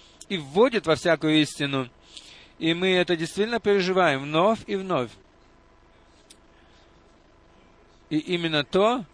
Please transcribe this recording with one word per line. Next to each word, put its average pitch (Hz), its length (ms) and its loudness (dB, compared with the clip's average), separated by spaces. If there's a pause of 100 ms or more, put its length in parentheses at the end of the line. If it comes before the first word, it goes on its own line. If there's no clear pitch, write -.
(300)
и 196 80 -4
вводит 180 500 0
во 156 80 4
всякую 156 460 2
истину. 139 480 -4 (680)
И 165 160 0
мы 185 160 0
это 180 240 2
действительно 202 440 -4
переживаем 185 640 2
вновь 165 460 2
и 208 80 -4
вновь. 175 340 -4 (3000)
И 151 60 -2
именно 165 460 -2
то, 214 500 0